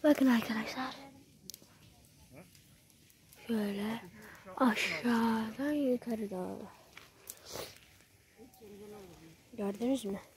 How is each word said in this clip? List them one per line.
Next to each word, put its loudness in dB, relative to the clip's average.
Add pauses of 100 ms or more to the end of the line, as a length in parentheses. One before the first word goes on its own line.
Bakın 6
arkadaşlar. 0 (2500)
Şöyle -2 (560)
aşağıdan 2
yukarı 2
doğru. -6 (2750)
Gördünüz 0
mü? -4 (180)